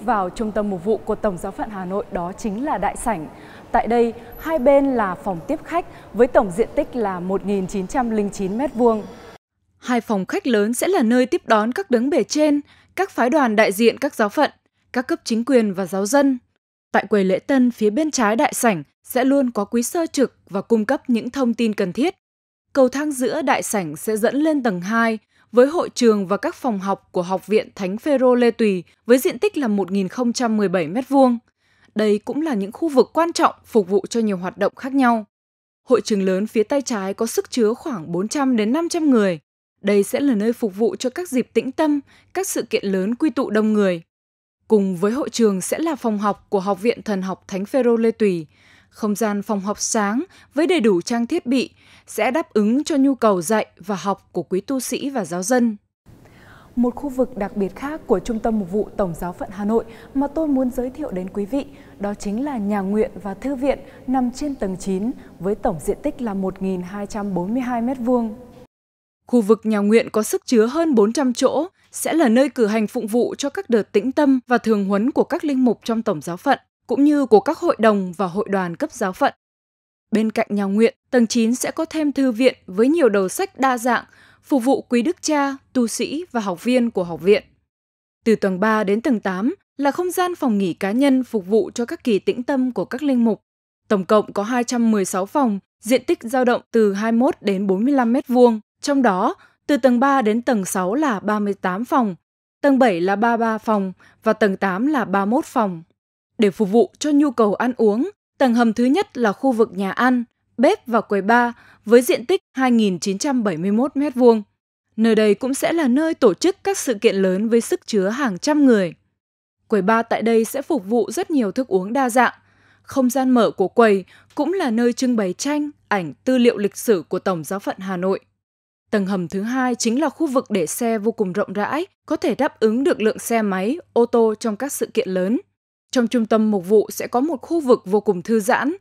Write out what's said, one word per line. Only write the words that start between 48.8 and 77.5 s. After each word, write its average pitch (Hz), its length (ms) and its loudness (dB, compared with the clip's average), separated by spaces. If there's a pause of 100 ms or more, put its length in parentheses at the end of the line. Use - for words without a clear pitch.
Không 208 260 -4
gian 208 260 -2
phòng 196 200 -4
học 202 180 -6
sáng 220 440 -2 (300)
với 320 140 0
đầy 349 120 2
đủ 202 220 2
trang 233 260 -2
thiết 339 180 -4
bị 247 260 -2 (360)
sẽ 214 240 -2
đáp 320 220 -4
ứng 226 300 2
cho 311 140 -2
nhu 269 180 4
cầu 208 260 2
dạy 214 240 -2 (120)
và 196 180 -8
học 190 360 -6
của 175 120 -4
quý 185 180 -4
tu 269 180 -4
sĩ 254 300 -6
và 254 160 -6
giáo 175 180 -6
dân. 240 340 0 (960)
Một 247 200 0
khu 294 140 -10
vực 254 280 -4
đặc 202 200 -8
biệt 190 180 -4
khác 302 320 -10
của 190 120 2
Trung 220 200 -6
tâm 220 200 -2
Mục 175 120 -6
vụ 208 260 -2
Tổng 185 180 -2
Giáo 180 180 -8
phận - 180 -12
Hà 202 140 -8
Nội 220 200 0 (280)
mà 277 140 0
tôi 320 200 -4
muốn 262 240 0
giới 254 180 -6
thiệu 294 220 -10
đến 185 220 -6
quý 202 120 -4
vị, 269 200 -4 (340)
đó 202 140 -6
chính 208 320 -6
là 285 120 -6
nhà 208 220 -2
nguyện 202 320 -2 (120)
và 196 100 -8
thư 269 220 -6
viện 262 240 -2 (280)
nằm 254 240 -2
trên 285 240 -8
tầng 190 240 -6
chín 196 320 -4 (280)
với 196 160 -4
tổng 196 240 -4
diện - 240 -4
tích 294 180 -6
là 220 120 -6
một 190 280 -6
nghìn 190 200 -4
hai 196 260 -10
trăm 202 260 -6
bốn 180 200 -4
mươi 262 80 -2
hai 240 200 -4
mét 262 180 -4
vuông. 233 360 -2 (920)
Khu 247 140 4
vực 214 240 2
nhà 220 140 0
nguyện 208 300 4
có 214 140 0
sức - 220 -6
chứa 220 200 4
hơn 311 300 0
bốn 233 180 4
trăm 254 200 0
chỗ, 269 340 0 (240)
sẽ - 220 -6
là 302 160 4
nơi 262 200 4
cử 240 160 0
hành 208 220 0
phụng 226 200 -6
vụ 220 300 0
cho 277 120 -4
các 392 200 -8
đợt 220 220 0
tĩnh 226 200 2
tâm 269 360 2
và 247 100 2
thường 208 280 0
huấn 202 260 0
của 262 120 2
các 339 200 -6
linh 262 220 0
mục 220 180 2
trong 226 200 -2
Tổng 165 180 -2
Giáo 175 160 -8
phận, - 220 0 (280)
cũng 262 160 2
như 294 220 4
của 214 140 2
các 302 180 -2